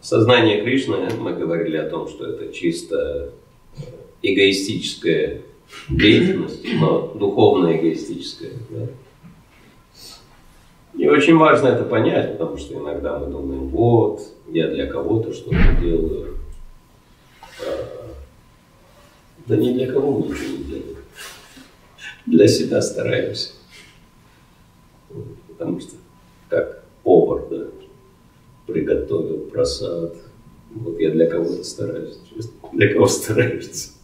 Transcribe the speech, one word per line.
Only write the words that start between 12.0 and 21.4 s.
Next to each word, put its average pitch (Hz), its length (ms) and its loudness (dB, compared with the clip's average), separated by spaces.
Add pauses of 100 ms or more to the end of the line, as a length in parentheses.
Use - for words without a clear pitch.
потому - 240 -6
что - 180 -12
иногда 71 440 -6
мы 69 80 -8
думаем, 67 420 -8
вот, 113 540 2 (260)
я 82 200 0
для 69 180 -4
кого-то 95 460 -2
что-то - 480 4
делаю. 82 580 -2 (1200)
А, - 540 -10 (1300)
да 113 100 0
ни 123 180 2
для 127 180 -2
кого 139 260 0
мы - 100 -2
ничего - 280 -8
не - 80 -10
делаем. - 320 -12 (1300)